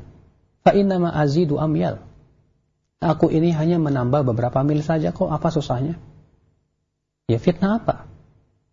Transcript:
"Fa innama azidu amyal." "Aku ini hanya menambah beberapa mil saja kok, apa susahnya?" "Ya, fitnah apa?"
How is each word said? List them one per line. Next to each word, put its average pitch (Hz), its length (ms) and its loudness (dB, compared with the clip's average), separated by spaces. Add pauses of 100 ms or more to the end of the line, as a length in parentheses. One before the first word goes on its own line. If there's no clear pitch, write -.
(640)
"Fa 165 80 8
innama 185 400 2
azidu 147 480 2
amyal." 156 400 -2 (960)
"Aku 160 320 0
ini 165 240 2
hanya 160 240 0
menambah 139 480 0
beberapa 123 400 0
mil 147 160 0
saja 160 320 -2
kok, - 160 -2
apa 160 240 -2
susahnya?" 147 480 -4 (1300)
"Ya, 117 80 2
fitnah 196 460 0
apa?" - 260 -6 (640)